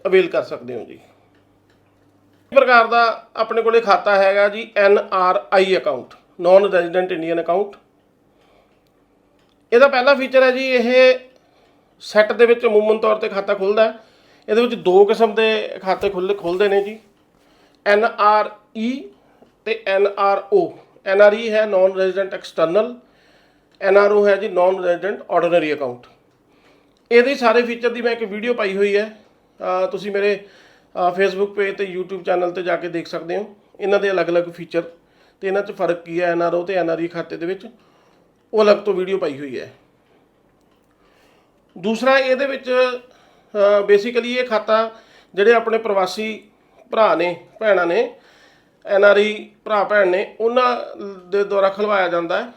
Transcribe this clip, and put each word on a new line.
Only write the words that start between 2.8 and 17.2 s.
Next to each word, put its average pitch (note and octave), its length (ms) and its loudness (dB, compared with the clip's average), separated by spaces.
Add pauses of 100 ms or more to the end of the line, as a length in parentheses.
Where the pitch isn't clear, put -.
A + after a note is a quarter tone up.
ਦਾ A#3 480 0
ਆਪਣੇ A3+ 260 -4
ਕੋਲੇ A3+ 200 2
ਖਾਤਾ G3+ 340 2
ਹੈਗਾ G3 340 2
ਜੀ G#3+ 280 -12
ਐਨ G3+ 220 4 (120)
ਆਰ F#3 420 0
ਆਈ F#3+ 240 2
ਅਕਾਊਂਟ, C3 360 -6 (280)
ਨਾਨ F#3+ 240 6
ਰੈਜ਼ੀਡੈਂਟ F3+ 460 0
ਇੰਡੀਅਨ E3 300 -4
ਅਕਾਊਂਟ। F#3 340 -2 (2000)
ਇਹਦਾ C4 140 6
ਪਹਿਲਾ C4+ 280 2
ਫੀਚਰ C4 280 2
ਹੈ B3+ 80 4
ਜੀ, C4 160 -2
ਇਹ B3+ 520 2 (800)
ਸੈੱਟ G#3+ 320 0
ਦੇ A#3 140 2
ਵਿੱਚ A#3 200 2
ਅਮੂਮਨ G#3+ 320 0
ਤੌਰ G#3+ 180 0
'ਤੇ A3 140 -6
ਖਾਤਾ G3 240 -4
ਖੁੱਲ੍ਹਦਾ G#3+ 380 0
ਹੈ। - 80 -14 (500)
ਇਹਦੇ A3 120 0
ਵਿੱਚ A#3 140 -2
ਦੋ F#3 300 4
ਕਿਸਮ G#3 300 0
ਦੇ A3 340 0 (120)
ਖਾਤੇ F#3+ 280 -2
ਖੁੱਲ੍ਹ, F#3+ 240 -4
ਖੁੱਲ੍ਹਦੇ F#3 340 -2
ਨੇ G3 160 2
ਜੀ, A3 160 -12 (840)